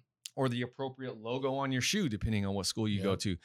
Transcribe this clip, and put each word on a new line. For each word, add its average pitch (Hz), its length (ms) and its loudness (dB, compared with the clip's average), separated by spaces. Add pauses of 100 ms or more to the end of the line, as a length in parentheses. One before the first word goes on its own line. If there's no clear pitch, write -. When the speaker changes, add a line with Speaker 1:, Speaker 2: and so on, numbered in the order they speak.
(380)
Speaker 1:
or 131 120 4
the 120 140 -2
appropriate 127 540 -8
logo 131 380 -2
on 135 180 0
your 127 80 2
shoe, 190 280 2
depending 107 360 2
on 98 100 0
what 95 100 0
school 110 220 0
you 101 160 2
go 98 80 4
Speaker 2:
Yep. 92 80 0
Speaker 1:
to. 95 260 0